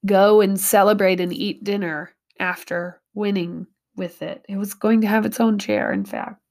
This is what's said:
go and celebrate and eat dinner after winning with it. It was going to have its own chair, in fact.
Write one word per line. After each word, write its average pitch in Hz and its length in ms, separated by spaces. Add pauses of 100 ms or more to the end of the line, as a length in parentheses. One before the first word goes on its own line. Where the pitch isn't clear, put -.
go 202 340
and 196 200
celebrate 196 600
and 180 140
eat - 300
dinner 180 500 (260)
after 175 640 (120)
winning 185 540 (300)
with 180 240
it. - 260
It 202 100
was 202 160
going 220 280
to 220 60
have 214 180
its 220 160
own 220 180
chair, 202 320
in - 140
fact. - 340 (120)